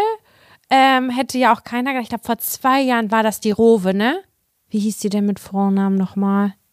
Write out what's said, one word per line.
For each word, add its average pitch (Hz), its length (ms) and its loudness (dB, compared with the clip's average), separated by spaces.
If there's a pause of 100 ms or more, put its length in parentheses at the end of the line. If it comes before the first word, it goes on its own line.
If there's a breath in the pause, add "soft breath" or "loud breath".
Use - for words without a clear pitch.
(680 soft breath)
ähm, 262 400 4
hätte 254 280 -4
ja 240 160 4
auch - 120 -2
keiner 247 260 -4
gedacht, 254 120 -4
ich 214 60 -14
glaub, - 160 -8
vor 233 120 -2
zwei - 440 -2
Jahren 233 300 0
war 220 120 2
das 214 180 -2
die 214 100 0
Rowe, 208 420 4
ne? 247 280 0 (480)
Wie 214 100 -4
hieß 208 200 -4
die 208 100 -4
denn 202 160 -2
mit 202 140 -2
Vornamen 196 580 0
nochmal? 196 560 0 (200)